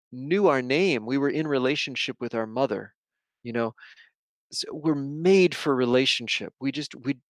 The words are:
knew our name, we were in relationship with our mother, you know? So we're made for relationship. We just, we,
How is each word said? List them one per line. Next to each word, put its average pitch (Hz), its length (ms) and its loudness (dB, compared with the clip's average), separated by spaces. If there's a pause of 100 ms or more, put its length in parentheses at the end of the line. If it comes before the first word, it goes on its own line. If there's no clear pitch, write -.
(120)
knew 160 360 2
our 135 140 4
name, 135 440 0
we 135 140 -2
were 143 100 2
in 156 180 -2
relationship 131 720 -2
with 120 140 -6
our 113 140 -2
mother, 110 480 -2 (480)
you 117 100 -8
know? 117 220 -2 (760)
So - 200 -8
we're 151 240 -2
made 160 580 4
for 143 220 0
relationship. 123 840 0
We 135 120 -2
just, 147 240 -8
we, 127 220 -6 (120)